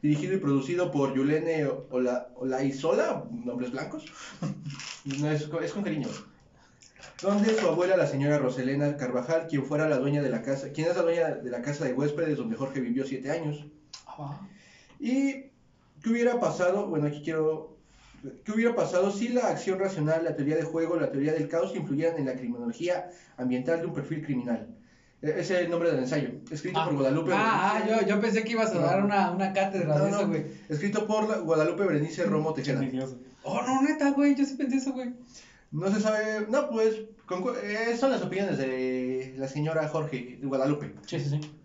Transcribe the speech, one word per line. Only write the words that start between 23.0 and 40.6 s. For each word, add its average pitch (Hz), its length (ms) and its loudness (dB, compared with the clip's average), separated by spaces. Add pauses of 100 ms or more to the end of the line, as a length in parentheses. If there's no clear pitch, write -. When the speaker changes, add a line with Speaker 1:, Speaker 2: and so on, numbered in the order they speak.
Speaker 1:
ambiental 127 440 0
de 175 60 -4
un 147 80 -4
perfil 147 300 -6
criminal? 120 500 -4 (480)
E-, 151 80 -2
ese 180 240 0
es 180 60 4
el 170 100 0
nombre 170 220 2
del - 80 2
ensayo, 135 300 0 (200)
escrito 156 300 -2
Speaker 2:
Ah. 160 60 2
Speaker 1:
por 147 80 0
Guadalupe 143 380 2
Speaker 3:
Ah, 202 440 4
ah, - 80 2
Speaker 1:
Berenice. 220 200 4
Speaker 3:
yo, 202 120 2
yo 202 40 4
pensé 220 220 2
que 226 100 -4
ibas 220 200 2
a - 20 -2
Speaker 1:
No. 170 60 2
Speaker 3:
dar 190 240 4
una, 196 260 4
una 190 220 0
cátedra 190 460 2
Speaker 1:
No, 151 80 4
Speaker 3:
de 190 40 2
Speaker 1:
no. 202 80 0
Speaker 3:
eso, 170 100 2
güey. 151 180 -2 (220)
Speaker 1:
Escrito 202 380 0
por 214 220 2
la, 214 100 0
Guadalupe 165 460 2
Berenice 165 400 0
Romo 156 280 2
Tejeda. 135 300 -2
Speaker 2:
Envidioso. 131 380 -4 (240)
Speaker 3:
Oh, - 180 -2
no, 262 200 2
neta, 302 280 2
güey, 285 240 4
yo 277 100 2
sí - 120 -6
pensé 269 220 -2
eso, 262 140 -2
güey. 247 180 -6 (640)
Speaker 1:
No 175 180 -2
se 208 120 2
sabe, 214 480 0
no, 285 180 2
pues, 220 280 2 (300)
concu-, 185 300 -2
eh, 226 400 -2
son 269 140 4
las 220 100 2
opiniones 180 380 -2
de 131 800 -2
la 135 100 -4
señora 151 400 -2
Jorge, 143 500 -4
de 135 80 -8
Guadalupe. 139 460 0 (140)